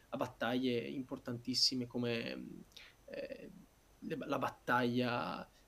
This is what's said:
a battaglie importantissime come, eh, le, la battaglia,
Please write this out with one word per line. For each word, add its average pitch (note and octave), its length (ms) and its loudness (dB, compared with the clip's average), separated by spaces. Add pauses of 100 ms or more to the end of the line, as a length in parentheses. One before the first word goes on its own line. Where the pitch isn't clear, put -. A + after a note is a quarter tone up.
(100)
a - 60 -4
battaglie B2+ 600 2
importantissime B2 1080 0
come, A#2+ 800 -2 (420)
eh, - 440 -8 (480)
le, - 180 -6 (100)
la C#3 120 0
battaglia, B2 1120 2 (180)